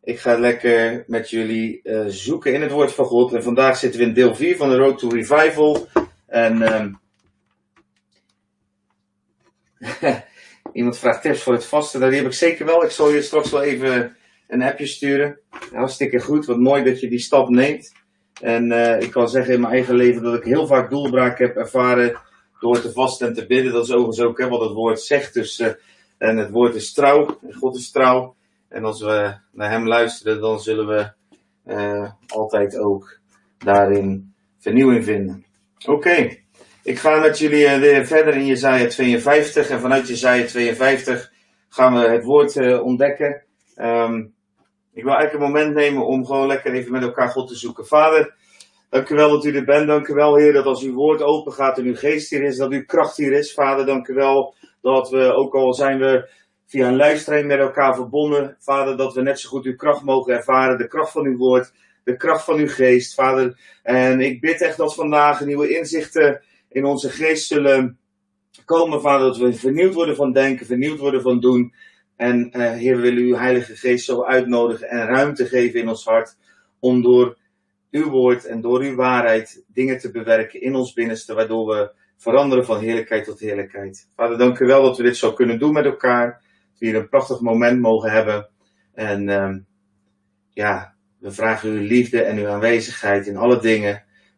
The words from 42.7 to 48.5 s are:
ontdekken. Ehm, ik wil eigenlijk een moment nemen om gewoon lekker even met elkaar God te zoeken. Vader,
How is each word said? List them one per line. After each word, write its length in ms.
ontdekken. 600
Ehm, 440
ik 80
wil 100
eigenlijk 220
een 180
moment 220
nemen 320
om 200
gewoon 200
lekker 260
even 200
met 100
elkaar 260
God 200
te 80
zoeken. 300
Vader, 480